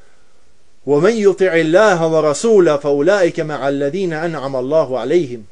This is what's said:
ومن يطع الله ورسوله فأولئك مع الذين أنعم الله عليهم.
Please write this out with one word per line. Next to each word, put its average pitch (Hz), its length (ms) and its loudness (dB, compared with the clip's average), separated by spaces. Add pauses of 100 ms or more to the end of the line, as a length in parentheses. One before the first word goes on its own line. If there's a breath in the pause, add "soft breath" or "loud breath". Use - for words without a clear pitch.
(880)
ومن 160 300 2
يطع 190 380 2
الله 165 520 2
ورسوله 160 720 2
فأولئك 156 640 0
مع 143 280 -6
الذين 143 440 -4
أنعم 151 440 -6
الله 131 420 -2
عليهم. 123 540 -2